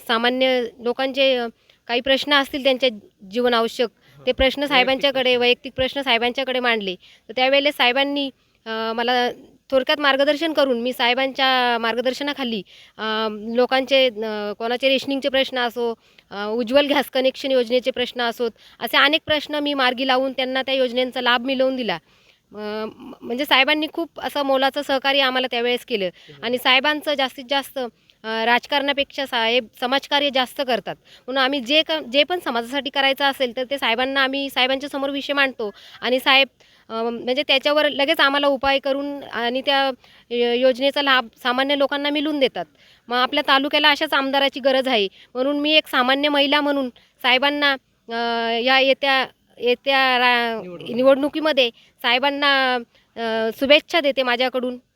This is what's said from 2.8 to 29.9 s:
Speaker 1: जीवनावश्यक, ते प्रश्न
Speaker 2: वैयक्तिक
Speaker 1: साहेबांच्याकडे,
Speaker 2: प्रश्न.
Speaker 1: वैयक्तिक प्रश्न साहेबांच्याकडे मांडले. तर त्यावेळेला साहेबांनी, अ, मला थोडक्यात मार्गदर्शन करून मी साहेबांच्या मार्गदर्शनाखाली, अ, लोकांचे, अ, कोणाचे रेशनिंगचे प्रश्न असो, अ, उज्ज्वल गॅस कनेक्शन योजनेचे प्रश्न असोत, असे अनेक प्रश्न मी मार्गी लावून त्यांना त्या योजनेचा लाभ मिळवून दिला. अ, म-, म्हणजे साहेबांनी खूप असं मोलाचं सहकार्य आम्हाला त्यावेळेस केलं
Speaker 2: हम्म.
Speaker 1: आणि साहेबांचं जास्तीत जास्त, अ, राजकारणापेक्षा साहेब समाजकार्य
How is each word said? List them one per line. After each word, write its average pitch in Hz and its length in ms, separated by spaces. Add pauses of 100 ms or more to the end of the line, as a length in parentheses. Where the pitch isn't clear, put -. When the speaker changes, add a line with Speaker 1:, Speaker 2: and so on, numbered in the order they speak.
Speaker 1:
जीवनावश्यक, 233 580 (360)
ते 254 60
प्रश्न 262 280
Speaker 2:
वैयक्तिक 285 160
Speaker 1:
साहेबांच्याकडे, 262 480
Speaker 2:
प्रश्न. 247 180
Speaker 1:
वैयक्तिक 247 340
प्रश्न 262 260
साहेबांच्याकडे 247 580
मांडले. 220 360
तर - 400
त्यावेळेला 277 360
साहेबांनी, 277 580 (360)
अ, 226 300
मला 240 360 (400)
थोडक्यात 269 280
मार्गदर्शन 285 540
करून 269 280
मी 247 120
साहेबांच्या 254 840
मार्गदर्शनाखाली, 240 840 (360)
अ, 220 340
लोकांचे, 247 760
अ, 214 520
कोणाचे 240 300
रेशनिंगचे 269 400
प्रश्न 254 300
असो, 233 340 (380)
अ, 202 160
उज्ज्वल 247 400
गॅस 262 220
कनेक्शन 262 420
योजनेचे 247 400
प्रश्न 247 300
असोत, 233 300 (280)
असे 247 180
अनेक 285 280
प्रश्न 302 300
मी 294 180
मार्गी 254 340
लावून 262 240
त्यांना 262 300
त्या 262 120
योजनेचा 254 480
लाभ 240 240
मिळवून 262 300
दिला. 220 200
अ, - 600
म-, 214 680
म्हणजे 247 240
साहेबांनी 302 480
खूप - 260
असं 285 240
मोलाचं 269 380
सहकार्य 277 380
आम्हाला 254 320
त्यावेळेस 240 340
केलं 208 200
Speaker 2:
हम्म. 151 380
Speaker 1:
आणि 247 140
साहेबांचं 285 560
जास्तीत 262 360
जास्त, 277 280 (460)
अ, 220 220
राजकारणापेक्षा 277 800
साहेब 233 420 (120)
समाजकार्य 277 540